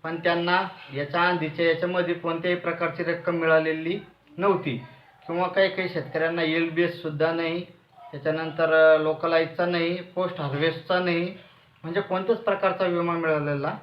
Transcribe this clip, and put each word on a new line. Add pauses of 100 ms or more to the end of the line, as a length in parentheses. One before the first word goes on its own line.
पण
त्यांना (320)
याच्या
आधीच्या
याच्यामध्ये
कोणत्याही
प्रकारची
रक्कम
मिळालेली (380)
नव्हती (500)
किंवा
काही
काही
शेतकऱ्यांना
एल
बी
एससुद्धा
नाही, (500)
त्याच्यानंतर,
अ,
लोकलाईजचा
नाही,
पोस्ट
हार्वेस्टचा
नाही, (500)
म्हणजे
कोणत्याच
प्रकारचा
विमा
मिळालेला